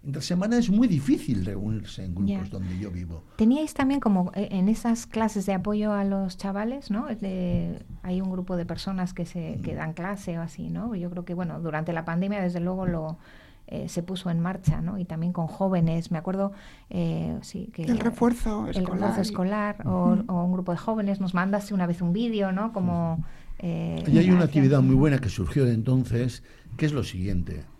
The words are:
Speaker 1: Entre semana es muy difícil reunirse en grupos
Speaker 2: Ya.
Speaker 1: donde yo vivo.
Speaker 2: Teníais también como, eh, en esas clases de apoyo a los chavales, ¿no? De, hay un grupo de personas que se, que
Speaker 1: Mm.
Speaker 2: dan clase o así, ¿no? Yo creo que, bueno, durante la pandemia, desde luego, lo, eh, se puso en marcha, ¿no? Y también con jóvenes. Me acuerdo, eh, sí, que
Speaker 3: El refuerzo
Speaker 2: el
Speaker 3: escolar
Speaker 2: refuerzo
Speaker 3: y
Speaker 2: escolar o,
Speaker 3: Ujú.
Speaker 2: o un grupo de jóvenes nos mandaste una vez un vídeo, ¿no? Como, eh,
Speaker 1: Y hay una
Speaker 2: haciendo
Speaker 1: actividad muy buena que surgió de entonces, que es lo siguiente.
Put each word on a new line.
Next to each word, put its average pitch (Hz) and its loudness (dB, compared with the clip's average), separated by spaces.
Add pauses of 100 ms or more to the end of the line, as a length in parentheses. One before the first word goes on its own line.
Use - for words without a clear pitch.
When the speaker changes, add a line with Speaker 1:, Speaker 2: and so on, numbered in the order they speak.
Speaker 1:
Entre 139 -6
semana 202 2
es 233 2
muy 220 6
difícil 143 2
reunirse 101 -4
en 90 -6
grupos 98 2 (160)
Speaker 2:
Ya. 95 -10
Speaker 1:
donde 92 -6
yo 101 -6
vivo. 85 -8 (140)
Speaker 2:
Teníais 277 4
también 277 2
como, 185 2
eh, 196 -4
en 190 2
esas 226 0
clases 214 -2
de 196 0
apoyo 208 0
a 202 0
los 196 -2
chavales, 220 -4
¿no? 240 -4
De, 180 -2 (200)
hay 180 -2
un 190 -4
grupo 185 -4
de 170 -2
personas 180 -4
que 170 -6
se, 160 -8
que 160 -4
Speaker 1:
Mm. 143 -6
Speaker 2:
dan 160 -6
clase 180 -6
o 165 -4
así, 165 -8
¿no? 196 -4
Yo 175 -4
creo 175 -8
que, 175 -6
bueno, 170 -4
durante 160 -4
la 165 -4
pandemia, 190 -2
desde 175 -2
luego, 185 -2
lo, 165 -4 (540)
eh, - -6
se 170 -4
puso 175 -4
en 165 0
marcha, 190 -2
¿no? 175 -4
Y 180 -4
también 165 -4
con 165 -2
jóvenes. 165 0
Me 165 -2
acuerdo, 190 -2 (360)
eh, 160 -2
sí, - -10
que 165 -10
Speaker 3:
El 226 0
refuerzo 233 0
Speaker 2:
el - -2
Speaker 3:
escolar 180 0
Speaker 2:
refuerzo 196 2
Speaker 3:
y - 2
Speaker 2:
escolar 208 -2
o, 180 4
Speaker 3:
Ujú. 208 4
Speaker 2:
o 175 0
un 180 2
grupo 185 -2
de 170 0
jóvenes 202 0
nos 180 -2
mandaste 196 0
una 180 2
vez 175 -2
un 175 2
vídeo, 208 0
¿no? 214 -2
Como, 170 0 (360)
eh, 165 -4 (100)
Speaker 1:
Y 147 4
hay - -
una 160 10
Speaker 2:
haciendo 180 8
Speaker 1:
actividad 139 6
muy 131 8
buena 139 6
que 117 -2
surgió 95 2
de 120 4
entonces, 120 0 (360)
que 156 2
es 147 2
lo 131 0
siguiente. 90 -2 (160)